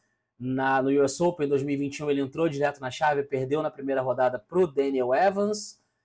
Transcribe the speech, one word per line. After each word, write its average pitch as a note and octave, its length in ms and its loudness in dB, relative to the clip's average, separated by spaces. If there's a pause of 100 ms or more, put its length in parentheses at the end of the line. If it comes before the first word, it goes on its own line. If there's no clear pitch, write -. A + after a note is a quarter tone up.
(380)
Na, C3 420 0
no C3+ 100 2
U C#3 120 4
S C#3 180 0
Open, E3+ 260 0
em - 20 0
dois C#3 160 0
mil C#3+ 100 -2
e - 20 0
vinte C#3+ 200 -4
e D3+ 80 -10
um, D3 60 0
ele C#3+ 100 0
entrou D3 280 -2
direto C#3+ 320 -2
na C3 80 -6
chave, C#3+ 360 0
perdeu C3+ 360 -2
na D3+ 80 -2
primeira C3+ 320 -4
rodada B2+ 380 0
pro F3 300 0
Daniel C3+ 440 0
Evans. G3+ 720 0 (220)